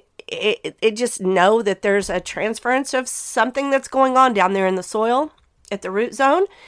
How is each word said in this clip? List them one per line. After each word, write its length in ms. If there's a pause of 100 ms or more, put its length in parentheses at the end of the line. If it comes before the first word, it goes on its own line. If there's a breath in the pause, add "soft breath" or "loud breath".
(300)
it, 340
it, 180
it 140
just 240
know 420
that 200
there's 280
a 120
transference 720
of 160
something 600
that's 200
going 260
on 180
down 200
there 120
in 100
the 60
soil 520 (380)
at 100
the 100
root 220
zone. 320 (220 loud breath)